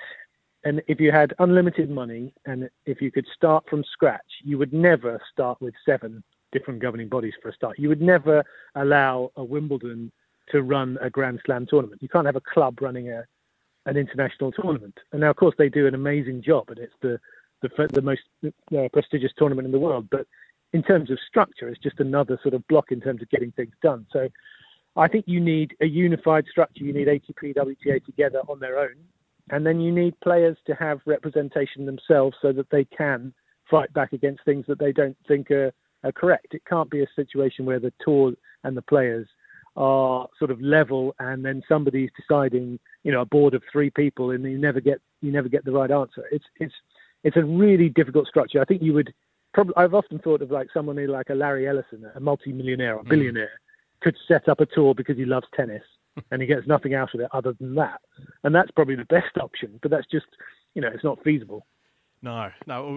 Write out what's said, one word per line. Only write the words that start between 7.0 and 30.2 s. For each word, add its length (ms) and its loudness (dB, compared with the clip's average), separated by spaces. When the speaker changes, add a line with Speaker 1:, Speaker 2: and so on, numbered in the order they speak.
Speaker 1:
bodies 340 -6
for 60 -14
a 60 -12
start. 260 -10
You 80 -2
would 140 2
never 420 4
allow 600 2
a 60 -10
Wimbledon 680 -8
to 140 2
run 360 -2
a 100 -6
Grand 360 -4
Slam 200 -2
tournament. 360 0
You 80 -10
can't 160 2
have 100 0
a 60 -6
club 400 0
running 280 -6
a, 140 -10
an 100 -2
international 560 -2
tournament. 460 -6
And 80 -2
now, 80 4
of 80 0
course, 200 4
they 120 4
do 180 2
an 80 0
amazing 460 -4
job, 280 0
and 80 -16
it's 240 -16
the, 200 -4
the, 80 -4
f-, 120 0
the 100 0
most, 220 -2
uh, 460 -4
prestigious 460 -2
tournament 280 -2
in 60 -6
the 80 2
world. 320 -2
But 160 -4
in 80 2
terms 300 4
of 160 -4
structure, 420 0
it's 100 -12
just 200 -6
another 420 0
sort 140 0
of 120 -6
block 240 4
in 80 -4
terms 220 -6
of 80 -16
getting 220 -2
things 220 -8
done. 280 0
So 160 -2
I 120 4
think 200 0
you 120 0
need 420 0
a 40 2
unified 640 2
structure. 340 0
You 100 -6
need 140 0
A 120 2
T 200 -20
P, 140 -10
W 300 -2
T 80 -2
A 80 0
together 500 -2
on 100 -10
their 200 -6
own. 160 -4
And 160 -2
then 160 2
you 100 0
need 300 0